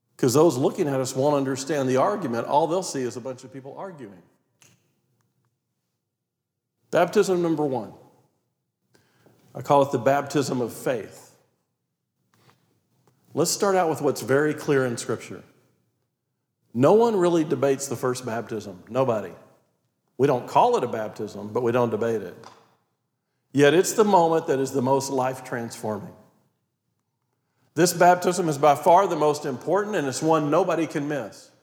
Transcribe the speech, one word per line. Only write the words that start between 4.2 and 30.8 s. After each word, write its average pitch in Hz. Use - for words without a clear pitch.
Baptism 180
number 160
one. 117
I 135
call 143
it 135
the 131
baptism 135
of 113
faith. -
Let's 151
start 202
out 180
with 139
what's 135
very 143
clear 139
in 117
Scripture. -
No 135
one 226
really 175
debates 139
the 123
first 127
baptism. 107
Nobody. 110
We 135
don't 123
call 233
it 160
a 117
baptism, 107
but 120
we 117
don't 123
debate 110
it. 87
Yet 143
it's 180
the 220
moment 165
that 135
is 131
the 135
most 135
life-transforming. 123
This 175
baptism 180
is 143
by 143
far 185
the 170
most 151
important, 180
and 147
it's 127
one 160
nobody 165